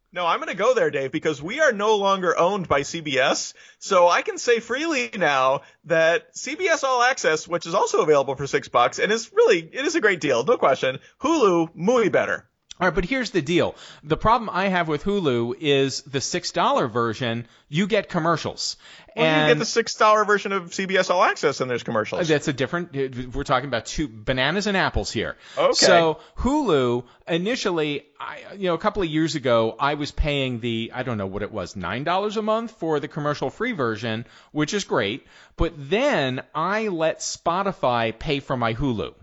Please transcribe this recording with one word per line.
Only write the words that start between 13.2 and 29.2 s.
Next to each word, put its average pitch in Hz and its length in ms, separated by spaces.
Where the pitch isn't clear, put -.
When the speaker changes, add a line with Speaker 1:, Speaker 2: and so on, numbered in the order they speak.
Speaker 2:
the 170 120
deal. 139 340
The 151 140
problem 220 360
I 185 140
have 180 220
with 147 160
Hulu 131 560
is 135 420
the 135 180
six - 300
dollar 196 380
version, 117 580
you 175 180
get 196 220
commercials. 160 720
Speaker 1:
Well, 160 100
you 160 60
get 156 180
Speaker 2:
And 240 100
Speaker 1:
the 226 60
six - 280
dollar 214 300
version 202 260
of 185 240
C 190 120
B 185 100
S 185 120
All 185 140
Access, - 380
and 127 100
there's 120 140
commercials. 117 420
Speaker 2:
That's 151 220
a 156 40
different, 131 800
we're 139 120
talking 135 240
about 120 180
two 151 220
bananas 131 580
and 202 100
apples 131 360
here. 87 240
Speaker 1:
Okay. 156 180
Speaker 2:
So 165 440
Hulu, 151 640
initially, 170 800
I, - 200
you 190 120
know, 175 60
a 165 40
couple 208 240
of 170 60
years 156 260